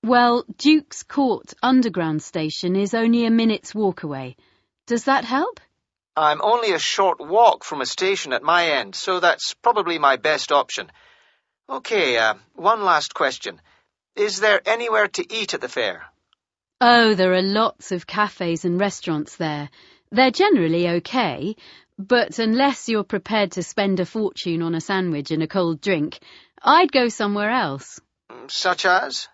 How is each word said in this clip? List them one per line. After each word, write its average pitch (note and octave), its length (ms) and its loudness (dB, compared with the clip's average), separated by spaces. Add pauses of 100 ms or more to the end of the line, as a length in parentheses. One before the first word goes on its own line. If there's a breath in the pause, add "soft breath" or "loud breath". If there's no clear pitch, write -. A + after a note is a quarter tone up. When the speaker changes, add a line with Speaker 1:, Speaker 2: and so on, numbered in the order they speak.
Speaker 1:
Well, A#3+ 440 2 (120)
Duke's - 460 2
Court B3+ 580 -2
Underground F#3 600 2
Station D#3 560 -4
is G3+ 160 0
only A#3 320 2
a A3+ 60 2
minute's A3+ 440 0
walk G3+ 280 -2
away. C3+ 340 -10 (480)
Does A#3 200 -4
that C4+ 200 2
help? D4 340 -2 (560)
Speaker 2:
I'm D3+ 260 2
only A3+ 300 2
a E3 80 0
short F#3+ 400 0
walk F#3+ 460 4
from C#3+ 160 -6
a B2 40 -2
station F#3 480 -4
at B2 100 -4
my E3 280 2
end, A2+ 240 -4
so F#3 240 -4
that's - 360 0
probably F#3+ 420 0
my C#3 180 4
best D3+ 380 -2
option. G#2+ 360 -2 (800 soft breath)
Okay, G3+ 480 0
uh, A2 180 2 (200)
one G#3 280 0
last E3 300 0
question. B2+ 480 -4 (540)
Is G#3 240 -2
there G#3 260 2
anywhere G#3+ 420 0
to - 260 -8
eat A3 200 -6
at D3 80 -8
the B2+ 80 -8
fair? G2+ 340 -6 (800)
Speaker 1:
Oh, A#3 320 6
there F#3 200 2
are F#3 80 2
lots G#3 500 -2
of F3 160 -6
cafes F#3 560 -4
and F3 160 0
restaurants E3+ 560 -4
there. D3 340 -6 (420 soft breath)
They're B3+ 200 4
generally F3 580 2
okay, F3 680 -4 (420 loud breath)
but A3+ 400 0
unless A#3+ 480 0
you're A3 160 0
prepared G3+ 480 -2
to F3+ 120 -6
spend G3 360 -2
a F3 60 0
fortune F#3 560 -4
on E3 120 -2
a E3 60 -2
sandwich E3+ 520 -4
and D#3+ 120 -2
a D#3 40 -4
cold E3+ 340 -2
drink, D#3+ 380 -2 (440 soft breath)
I'd D#4 300 4
go B3 160 2
somewhere G#3 400 -2
else. E3+ 500 -4 (320)
Speaker 2:
Mm, B2 180 -18
such - 360 -2
as? F3+ 480 0